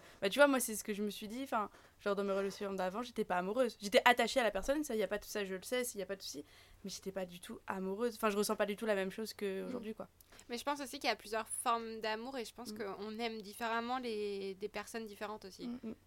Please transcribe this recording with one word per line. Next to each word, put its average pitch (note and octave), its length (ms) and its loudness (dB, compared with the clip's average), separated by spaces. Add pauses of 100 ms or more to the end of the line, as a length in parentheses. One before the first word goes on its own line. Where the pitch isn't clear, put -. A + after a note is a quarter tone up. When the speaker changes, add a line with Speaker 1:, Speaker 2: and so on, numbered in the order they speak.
(220)
Speaker 1:
bah, G3 80 4
tu G#3 100 4
vois, C#4+ 80 12
moi, C4+ 120 6
c'est A3+ 160 -2
ce - 80 -4
que G#3+ 100 -2
je G3+ 100 -2
me G#3 60 0
suis G#3 180 -8
dit, A#3 160 -6
enfin, A3+ 260 0 (300)
genre, G3+ 160 0
dans G3+ 80 0
mes G3 100 0
relations G3 400 -2
d'avant, F#3 300 -2
j'étais A3 220 -2
pas F3+ 120 2
amoureuse. G#3+ 440 2
J'étais G3+ 240 6
attachée A#3+ 340 8
à B3 40 6
la G#3 80 4
personne, C#4 320 0
ça, A#3+ 120 -4
y G#3+ 80 2
a F#3 40 0
pas G#3 120 -2
tout - 80 -16
ça, G#3 160 -2
je F#3+ 120 -4
le F3+ 80 -6
sais, B3+ 200 -2
s'il A#3+ 160 -6
y F#3+ 40 -2
a - 20 -10
pas G3 100 -6
de F#3 60 -12
souci, - 240 -8 (380)
mais G3 60 -8
j'étais F#3+ 220 -8
pas F#3+ 140 -4
du F3 160 -12
tout - 260 -12
amoureuse. G3 480 -2
Enfin, A3 140 4
je G3+ 80 2
ressens G#3 180 4
pas G#3 100 4
du G3+ 120 0
tout A3+ 80 -4
la G#3+ 100 4
même F#3+ 160 2
chose G#3+ 220 -6
qu'aujourd'hui, F#3+ 580 -4
Speaker 2:
Mm. G#3+ 40 -6
Speaker 1:
quoi. F#3+ 120 -10 (420)
Speaker 2:
Mais A#3+ 100 -6
je - 40 -8
pense C#4+ 160 -2
aussi C#4+ 200 -8
qu'il D4 100 0
y - 20 6
a G#3+ 40 4
plusieurs A3 320 -4
formes A3+ 540 0
d'amour A3+ 360 -2
et A#3 80 -4
je - 80 -14
pense A#3 200 -10
Speaker 1:
Mm. G#3+ 40 -10
Speaker 2:
qu'on G#3+ 420 -6
aime A3+ 220 -2
différemment A#3 560 -2
les, G#3 580 -2
des G3+ 140 -4
personnes A3 360 -6
différentes G#3 400 -8
aussi. A3 220 -10
Speaker 1:
Mm, B3 160 -6
mm. A3 120 -6 (100)